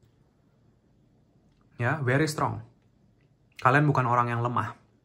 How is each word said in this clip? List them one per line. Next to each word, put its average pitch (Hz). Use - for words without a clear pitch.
Ya, 135
very 143
strong. 113
Kalian 139
bukan 131
orang 120
yang 117
lemah. 113